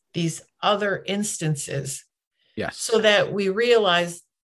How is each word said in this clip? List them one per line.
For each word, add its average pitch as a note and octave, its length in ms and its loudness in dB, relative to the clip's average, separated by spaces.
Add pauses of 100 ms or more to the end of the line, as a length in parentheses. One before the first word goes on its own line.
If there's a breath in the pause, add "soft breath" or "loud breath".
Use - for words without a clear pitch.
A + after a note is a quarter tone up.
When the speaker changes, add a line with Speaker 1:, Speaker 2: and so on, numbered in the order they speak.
(140)
Speaker 1:
these E3 280 -2 (180)
other G3+ 460 0
instances. D#3 960 -4 (520)
Speaker 2:
Yes. - 220 -6
Speaker 1:
So A3+ 200 2
that G#3 340 4
we G3 160 -2
realize F#3+ 720 2 (380)